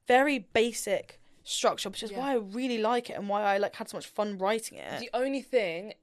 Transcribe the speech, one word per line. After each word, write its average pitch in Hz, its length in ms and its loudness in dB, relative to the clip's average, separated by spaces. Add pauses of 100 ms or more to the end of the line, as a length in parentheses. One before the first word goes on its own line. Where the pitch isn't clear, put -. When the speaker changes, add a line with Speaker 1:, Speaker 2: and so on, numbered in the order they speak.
Speaker 1:
very 269 320 6
basic 220 800 0 (240)
structure, - 480 0
which - 100 -10
is 220 80 -8
Speaker 2:
Yeah. 202 80 -10
Speaker 1:
why 269 140 -2
I 262 60 2
really 226 420 -2
like 240 320 0
it - 20 -8
and 202 160 -6
why 202 140 0
I, 202 160 4
like, - 160 0
had 220 140 -10
so 202 80 -10
much - 100 -10
fun 208 320 -4
writing 214 400 -2
it. 127 200 -8
Speaker 2:
The 240 140 -10
only 269 300 0
thing 196 600 0